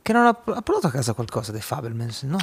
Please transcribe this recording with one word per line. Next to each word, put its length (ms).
Che 120
non 120
ha, 40
ha 320
portato 260
a 40
casa 220
qualcosa 400
The 80
Fabelmans, 600
no? 200